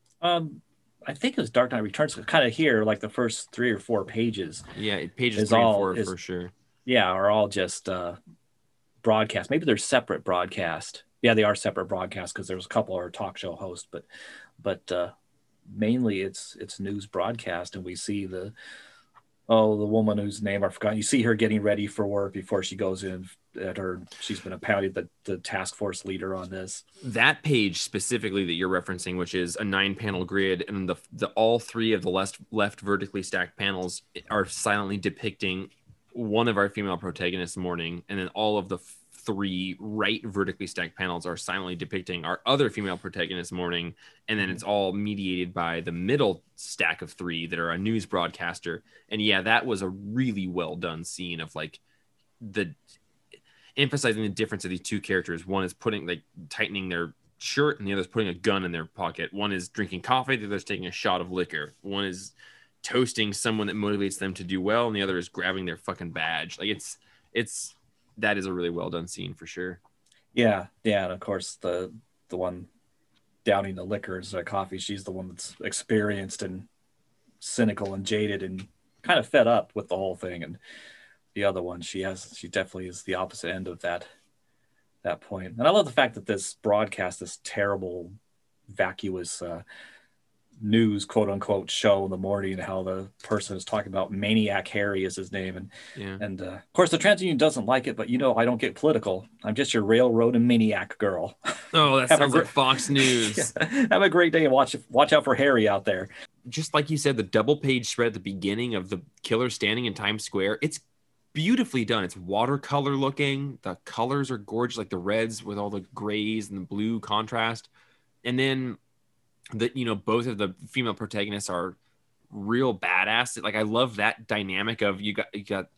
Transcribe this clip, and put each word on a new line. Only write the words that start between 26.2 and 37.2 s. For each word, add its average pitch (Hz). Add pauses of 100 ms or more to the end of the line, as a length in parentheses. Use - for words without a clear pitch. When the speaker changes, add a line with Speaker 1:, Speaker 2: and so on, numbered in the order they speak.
Speaker 1:
on 92
this. 92 (200)
Speaker 2:
That 123
page 110
specifically 101
that 85
you're 92
referencing, 90
which 87
is 87
a 107
nine 98
panel 98
grid, 95
and 98
the, 87 (160)
the, 101
all 113
three 113
of 95
the 92
left, 95 (140)
left 104
vertically 98
stacked 90
panels 92 (260)
are 104
silently 104
depicting 95 (440)
one 113
of 107
our 101
female 98
protagonists 90